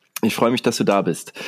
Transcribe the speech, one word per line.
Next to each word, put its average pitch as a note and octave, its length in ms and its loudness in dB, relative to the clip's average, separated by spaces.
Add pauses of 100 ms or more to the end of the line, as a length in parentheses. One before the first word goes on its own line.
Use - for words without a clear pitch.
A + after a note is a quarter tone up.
(220)
ich G#2+ 140 2
freue A#2+ 160 4
mich, B2 100 0
dass A#2+ 160 0
du - 60 0
da G2 180 4
bist. F2 320 -4 (140)